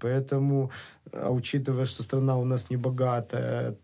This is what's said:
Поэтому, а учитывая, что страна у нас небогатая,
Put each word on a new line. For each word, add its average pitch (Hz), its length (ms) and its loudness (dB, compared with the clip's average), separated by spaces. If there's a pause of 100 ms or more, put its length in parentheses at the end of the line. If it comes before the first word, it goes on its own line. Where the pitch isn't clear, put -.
Поэтому, 135 720 2 (420)
а - 180 -2
учитывая, 127 540 0
что - 180 -4
страна 131 340 2
у 123 80 2
нас 127 240 0
небогатая, 120 1160 0